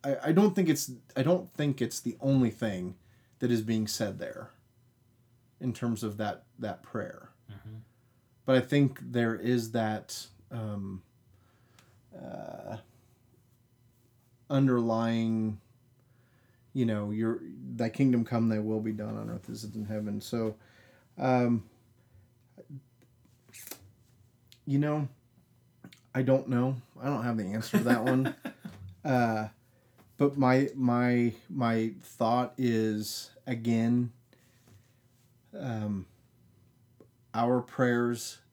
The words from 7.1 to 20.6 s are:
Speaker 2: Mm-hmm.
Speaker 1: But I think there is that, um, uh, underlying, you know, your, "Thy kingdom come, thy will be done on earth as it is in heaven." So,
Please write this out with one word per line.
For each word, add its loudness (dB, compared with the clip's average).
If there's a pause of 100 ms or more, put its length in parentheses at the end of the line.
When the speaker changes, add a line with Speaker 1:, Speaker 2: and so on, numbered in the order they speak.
Speaker 2:
Mm-hmm. -16 (720)
Speaker 1:
But 6
I 6
think 2 (140)
there 2
is -2
that, -4 (240)
um, -8 (1160)
uh, -12 (1700)
underlying, 2 (1120)
you 2
know, 0
your, 0 (360)
"Thy 0
kingdom 4
come, 2
thy 2
will -2
be -2
done -6
on -8
earth -10
as -10
it -12
is -12
in -6
heaven." -4
So, -4 (600)